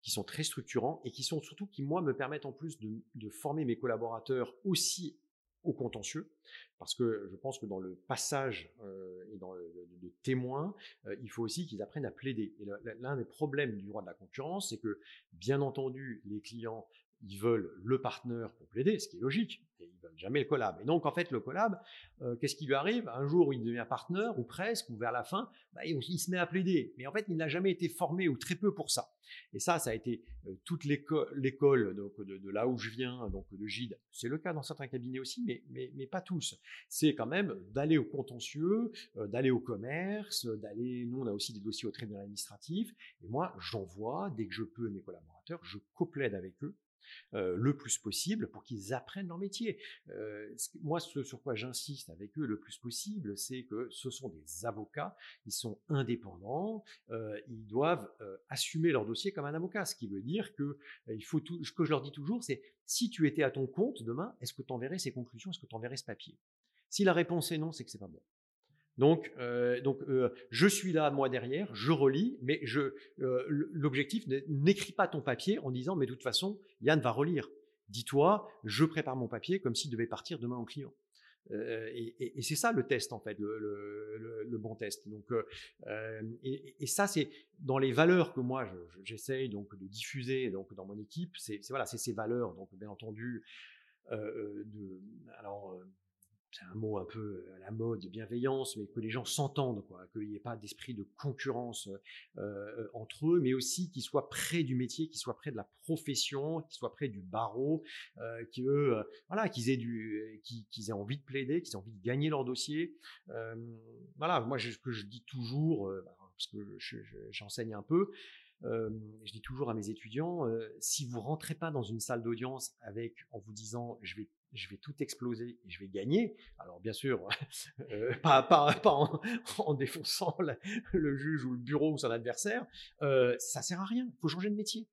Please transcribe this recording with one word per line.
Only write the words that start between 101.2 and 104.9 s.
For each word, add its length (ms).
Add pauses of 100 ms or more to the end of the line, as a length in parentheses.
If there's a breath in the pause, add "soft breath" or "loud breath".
euh, 100 (420 loud breath)
euh, 540
entre 360
eux, 100
mais 140
aussi 360
qu'ils 120
soient 260
près 360
du 120
métier, 320